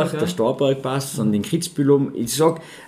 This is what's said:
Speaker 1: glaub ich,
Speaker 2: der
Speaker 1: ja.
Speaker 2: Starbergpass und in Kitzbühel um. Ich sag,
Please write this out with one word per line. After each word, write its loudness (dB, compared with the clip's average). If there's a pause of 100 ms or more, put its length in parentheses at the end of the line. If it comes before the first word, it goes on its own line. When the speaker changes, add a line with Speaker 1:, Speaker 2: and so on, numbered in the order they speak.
Speaker 1:
glaub 4
ich, -4
Speaker 2:
der -2
Speaker 1:
ja. 0
Speaker 2:
Starbergpass 0
und 2
in 0
Kitzbühel 0
um. 4
Ich -4
sag, 2 (280)